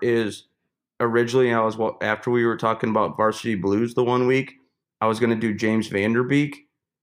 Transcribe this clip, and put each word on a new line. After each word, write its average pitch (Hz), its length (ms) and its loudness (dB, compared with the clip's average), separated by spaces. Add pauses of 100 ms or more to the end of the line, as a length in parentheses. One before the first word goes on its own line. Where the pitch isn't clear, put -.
is 117 420 -2 (560)
originally 120 540 2
I 117 80 2
was 110 160 0
wa-, 110 240 -2
after 107 300 -2
we 120 140 2
were 113 120 0
talking 113 320 -2
about 104 280 0
Varsity 110 380 0
Blues 101 400 0
the 127 80 2
one 123 240 2
week, 131 280 0 (440)
I 110 80 0
was 110 120 0
gonna 117 160 2
do 110 180 -2
James 110 340 0
Van 104 260 0
Der 123 100 0
Beek, 143 440 -2 (360)